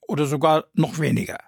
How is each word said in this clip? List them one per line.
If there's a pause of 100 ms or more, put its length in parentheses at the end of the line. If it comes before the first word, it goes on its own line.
oder
sogar
noch
weniger.